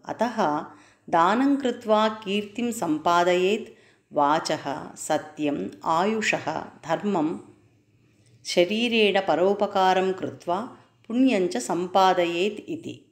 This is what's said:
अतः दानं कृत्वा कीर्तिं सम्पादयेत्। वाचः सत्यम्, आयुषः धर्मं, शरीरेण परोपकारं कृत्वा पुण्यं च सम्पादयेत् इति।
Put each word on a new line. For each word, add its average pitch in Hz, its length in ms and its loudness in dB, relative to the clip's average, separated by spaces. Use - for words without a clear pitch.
अतः 208 580 -2
दानं 226 460 4
कृत्वा 220 520 0
कीर्तिं 220 640 -6
सम्पादयेत्। 180 1040 0
वाचः 147 800 -2
सत्यम्, 147 760 -4
आयुषः 170 760 -2
धर्मं, 180 800 -4
शरीरेण 208 760 2
परोपकारं 190 920 2
कृत्वा 175 640 -6
पुण्यं 226 400 2
च 180 80 -4
सम्पादयेत् 180 1120 0
इति। 131 420 -12